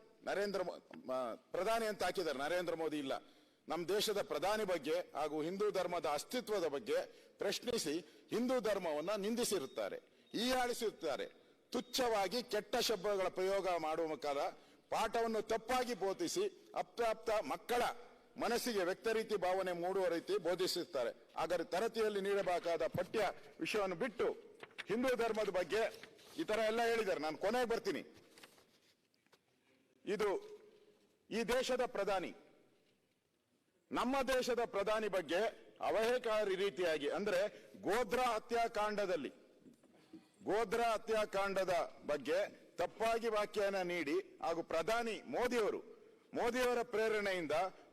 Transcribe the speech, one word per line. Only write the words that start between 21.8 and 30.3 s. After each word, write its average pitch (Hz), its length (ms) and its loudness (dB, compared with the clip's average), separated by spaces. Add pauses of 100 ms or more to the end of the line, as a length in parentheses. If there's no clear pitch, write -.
ನೀಡಬೇಕಾದ 175 640 2
ಪಠ್ಯ 185 440 0 (280)
ವಿಷಯವನ್ನು 190 360 0
ಬಿಟ್ಟು 214 300 -2 (640)
ಹಿಂದೂ 247 280 2
ಧರ್ಮದ 220 340 2
ಬಗ್ಗೆ 185 520 0 (360)
ಈ 165 60 0
ತರ 214 160 0
ಎಲ್ಲ 220 220 2
ಹೇಳಿದ್ದಾರೆ. 220 380 2
ನಾನು 151 180 -2
ಕೊನೆಗೆ 240 280 2
ಬರ್ತೀನಿ. 202 340 0 (2000)
ಇದು 196 560 -2 (720)